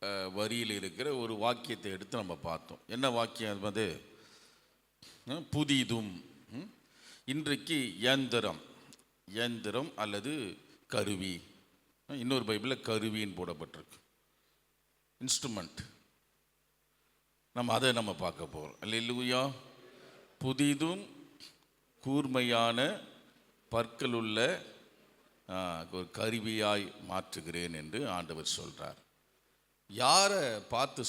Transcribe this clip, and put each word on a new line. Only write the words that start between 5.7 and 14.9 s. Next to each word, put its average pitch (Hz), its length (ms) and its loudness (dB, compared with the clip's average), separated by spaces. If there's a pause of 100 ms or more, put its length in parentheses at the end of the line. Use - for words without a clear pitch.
ம்? 151 240 -12 (540)
இன்றைக்கு 143 720 0
இயந்திரம், 113 640 2 (640)
இயந்திரம் 113 720 -2
அல்லது 104 600 -4 (280)
கருவி. 95 560 0 (680)
இன்னொரு 131 360 0
பைபிளில் 110 380 0
கருவின்னு 107 520 0
போடப்பட்டிருக்கு. 82 680 -8 (1160)